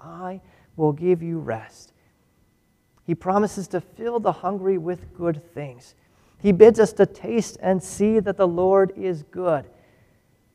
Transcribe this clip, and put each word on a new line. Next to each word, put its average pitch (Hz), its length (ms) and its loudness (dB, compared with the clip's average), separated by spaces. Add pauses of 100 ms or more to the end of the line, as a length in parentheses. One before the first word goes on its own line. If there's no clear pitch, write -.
I 180 400 -14 (340)
will 151 180 0
give 165 300 -2
you 165 160 -6
rest." - 540 -10 (1120)
He 170 100 -4
promises 196 540 -2
to 180 120 -4
fill 233 380 -8
the 208 140 0
hungry 190 460 -4
with 170 360 -8
good 165 300 -4 (100)
things. 135 400 -16 (440)
He 202 120 2
bids 220 300 8
us 214 140 2
to 196 120 4
taste - 540 -6
and 185 200 0
see 214 380 -2
that 196 180 -2
the 190 120 2
Lord 190 480 2
is 185 260 -6
good. 165 480 -4 (840)